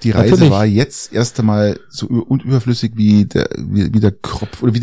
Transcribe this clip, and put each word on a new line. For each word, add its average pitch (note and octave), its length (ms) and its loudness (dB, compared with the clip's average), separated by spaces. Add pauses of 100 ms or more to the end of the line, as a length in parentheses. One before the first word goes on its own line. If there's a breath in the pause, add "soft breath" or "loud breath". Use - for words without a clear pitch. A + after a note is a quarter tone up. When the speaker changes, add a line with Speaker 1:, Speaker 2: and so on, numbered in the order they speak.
Speaker 1:
Die A#2 80 0
Reise G2+ 220 2
Speaker 2:
Natürlich. F3 200 6
Speaker 1:
war G2+ 140 2
jetzt A2 480 -2
erst A#2+ 260 -2
einmal G#2 480 0
so - 220 -12
ü-, A#2+ 180 -2
un-, C3+ 120 0
überflüssig A#2+ 560 -2
wie G#2 280 4
der, - 320 -2
wie, G2+ 380 -2
wie A2 60 2
der G#2 120 4
Kropf - 500 -10
oder A#2+ 120 0
wie, A#2+ 80 -4